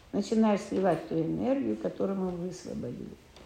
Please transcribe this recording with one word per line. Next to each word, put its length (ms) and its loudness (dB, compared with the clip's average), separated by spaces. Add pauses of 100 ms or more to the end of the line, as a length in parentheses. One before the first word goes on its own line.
(120)
начинаешь 500 4
сливать 480 2
ту 60 -2
энергию, 640 0
которую 420 -2
мы 100 0
высвободили. 800 -8 (360)